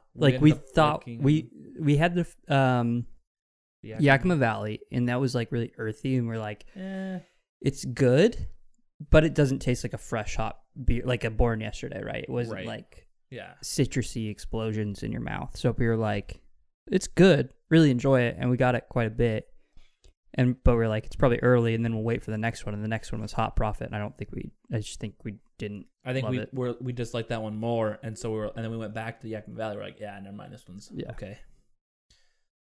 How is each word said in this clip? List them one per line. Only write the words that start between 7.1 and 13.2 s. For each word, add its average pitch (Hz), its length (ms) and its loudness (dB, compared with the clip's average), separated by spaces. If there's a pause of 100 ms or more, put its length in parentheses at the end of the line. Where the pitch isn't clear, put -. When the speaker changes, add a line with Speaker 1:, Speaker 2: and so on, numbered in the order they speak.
Speaker 2:
"It's - 240 -4
good, 131 640 4 (600)
but 156 140 10
it 156 100 0
doesn't 135 260 2
taste 123 220 -2
like 120 120 -8
a 113 40 -10
fresh - 380 -6
hop - 280 -6 (200)
beer, 120 200 2
like 123 200 0
a 117 60 -4
Born 113 300 2
Yesterday," 107 440 -10
right? - 180 -6
It - 80 -10
wasn't 120 260 -4
Speaker 1:
Right. 95 100 -10
Speaker 2:
like - 420 -14 (220)